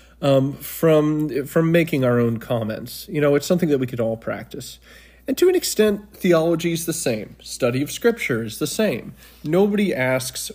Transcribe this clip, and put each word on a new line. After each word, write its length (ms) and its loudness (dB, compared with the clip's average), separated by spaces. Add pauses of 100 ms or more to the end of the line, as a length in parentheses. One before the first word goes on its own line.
(220)
um, 320 2
from, 920 0
from 260 2
making 320 2
our 160 2
own 180 2
comments. 720 -6
You 100 -4
know, 140 4
it's 140 0
something 220 2
that 100 2
we 80 0
could 120 -6
all 180 0
practice. 640 -10 (480)
And 120 -2
to 100 6
an 60 4
extent, 580 0
theology 580 2
is 140 -4
the 80 -4
same. 480 -4
Study 400 -2
of 100 -4
Scripture 520 -2
is 160 -10
the 80 -2
same. 460 -4 (300)
Nobody 500 2
asks, 600 -2